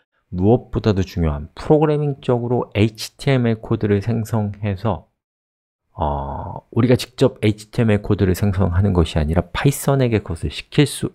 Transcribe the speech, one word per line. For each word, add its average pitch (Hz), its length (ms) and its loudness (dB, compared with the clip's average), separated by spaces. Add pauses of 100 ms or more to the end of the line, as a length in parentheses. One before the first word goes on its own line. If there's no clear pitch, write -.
(340)
무엇보다도 101 720 2
중요한 76 520 -2
프로그래밍적으로 143 1160 0
에이치티엠엘 117 840 0
코드를 107 460 0
생성해서, 104 1080 -4 (800)
어, 80 800 -6
우리가 120 240 4
직접 - 480 -2
에이치티엠엘 110 580 0
코드를 95 320 2
생성하는 95 600 0
것이 85 260 2
아니라 80 320 0
파이썬에게 135 680 0
그것을 85 300 -6
시킬 - 380 0
수 - 280 -6